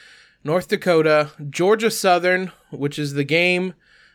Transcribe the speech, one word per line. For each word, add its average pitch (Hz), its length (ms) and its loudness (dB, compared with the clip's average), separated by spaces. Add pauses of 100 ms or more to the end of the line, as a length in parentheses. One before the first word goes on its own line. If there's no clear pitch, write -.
(420)
North 175 240 -2
Dakota, 156 640 2 (200)
Georgia 208 400 2
Southern, 180 600 0 (200)
which 143 280 -6
is 147 160 -6
the 143 80 -2
game, 180 520 0 (400)